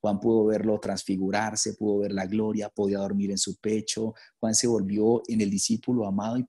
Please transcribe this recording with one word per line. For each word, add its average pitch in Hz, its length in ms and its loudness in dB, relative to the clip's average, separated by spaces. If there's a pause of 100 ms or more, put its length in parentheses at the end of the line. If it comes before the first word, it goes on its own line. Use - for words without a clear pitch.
Juan 101 180 0
pudo 113 280 4
verlo 107 340 2
transfigurarse, 101 920 -2
pudo 104 260 0
ver 101 120 -2
la 95 140 -2
gloria, 107 420 -2
podía 101 300 0
dormir 98 320 -2
en 98 80 -4
su - 180 -2
pecho. 110 580 -4 (260)
Juan 110 140 0
se 120 120 2
volvió 107 640 2
en 120 120 0
el 98 100 2
discípulo 113 560 0
amado. 101 320 -2
¿Y, 127 100 -2